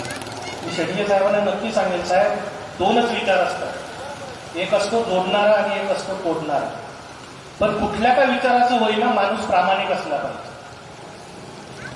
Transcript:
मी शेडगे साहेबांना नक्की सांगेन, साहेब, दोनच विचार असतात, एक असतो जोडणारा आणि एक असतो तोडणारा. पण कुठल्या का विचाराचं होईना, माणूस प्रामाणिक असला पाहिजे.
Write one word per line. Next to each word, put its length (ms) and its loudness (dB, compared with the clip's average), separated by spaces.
मी 100 -6
शेडगे 300 0
साहेबांना 320 4
नक्की 340 0
सांगेन, 320 0
साहेब, 280 4
दोनच 320 4
विचार 260 2
असतात, 360 0
एक 180 0
असतो 280 2
जोडणारा 500 4
आणि 320 2
एक 60 0
असतो 240 -2
तोडणारा. 540 -2
पण 260 2
कुठल्या 260 2
का 100 6
विचाराचं 560 4
होईना, 280 2
माणूस 340 2
प्रामाणिक 500 2
असला 260 -2
पाहिजे. 320 -6